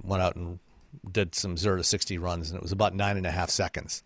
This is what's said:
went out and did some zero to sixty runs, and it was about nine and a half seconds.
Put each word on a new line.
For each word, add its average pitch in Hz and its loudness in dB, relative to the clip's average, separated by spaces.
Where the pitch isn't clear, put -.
went 92 2
out 87 2
and 87 -8
did 92 2
some 90 -2
zero 95 2
to 90 0
sixty - 0
runs, 85 -2
and 87 -6
it - -8
was - -6
about 98 4
nine 101 2
and 92 -2
a 80 0
half 87 0
seconds. - -2